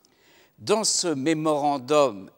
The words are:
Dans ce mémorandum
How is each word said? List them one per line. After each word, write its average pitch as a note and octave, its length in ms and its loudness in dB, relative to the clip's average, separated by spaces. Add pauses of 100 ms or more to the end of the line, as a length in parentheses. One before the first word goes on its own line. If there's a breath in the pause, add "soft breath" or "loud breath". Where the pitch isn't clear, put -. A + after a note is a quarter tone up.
(580 soft breath)
Dans G3 260 0
ce - 240 -2
mémorandum C#3+ 1300 0